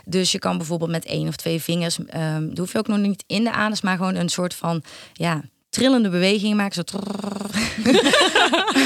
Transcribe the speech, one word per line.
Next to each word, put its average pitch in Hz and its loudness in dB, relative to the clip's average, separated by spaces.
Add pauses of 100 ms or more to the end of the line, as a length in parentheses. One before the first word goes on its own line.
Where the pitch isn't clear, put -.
Dus 180 0
je 196 -2
kan 180 -2
bijvoorbeeld 165 -4
met 165 -4
één 156 -4
of 156 -6
twee 165 -2
vingers, 170 -2
ehm, 156 -4
dat - -10
hoef 180 -6
je - -2
ook 214 -4
nog 208 0
niet 202 -2
in 208 0
de 233 0
anus, 214 0
maar 190 0
gewoon 185 0
een 175 0
soort 180 -4
van, 165 -2 (300)
ja, 160 -2 (280)
trillende 240 4
beweging 196 2
maken. 202 0
Zo 175 -4
trrrr. 196 -8 (320)
<laughs> 320 4 (500)